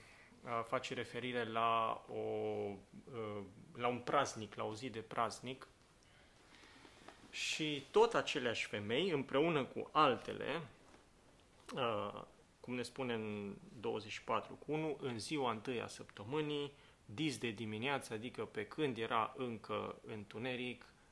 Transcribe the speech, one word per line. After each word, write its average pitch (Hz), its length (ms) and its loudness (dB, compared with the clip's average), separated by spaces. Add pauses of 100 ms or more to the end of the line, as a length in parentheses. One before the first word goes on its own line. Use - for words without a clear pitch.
(440)
uh, 117 220 0
face 131 280 0
referire 120 500 -2
la 113 640 2
o, 117 80 -6
uh, 107 1300 -2 (320)
la 120 140 2
un 123 100 2
praznic, 127 560 0
la 113 100 -4
o 107 100 -2
zi 120 160 -6
de 110 100 -6
praznic. 120 680 -4 (1600)
Și 147 600 -2
tot 226 240 10
aceleași 123 520 2
femei, 120 440 2
împreună 143 540 4
cu - 280 -6
altele, 123 720 4 (1120)
uh, 104 480 0 (380)
cum 120 140 -6
ne 123 80 -2
spune 120 320 -2
în 104 420 -4 (240)
douăzeci 110 300 -4
și - 120 -8
patru 110 320 0
cu - 180 -6
unu, 151 280 0
în 123 180 -2
ziua 135 320 0
întâi 110 300 -2
a 104 60 -2
săptămânii, 143 840 -4 (320)
dis 120 340 0
de 117 120 0
dimineață, 113 600 -2
adică 113 320 -4
pe 104 220 -4
când 131 320 -2
era 113 380 2
încă 107 720 -4
întuneric, 120 800 -6 (260)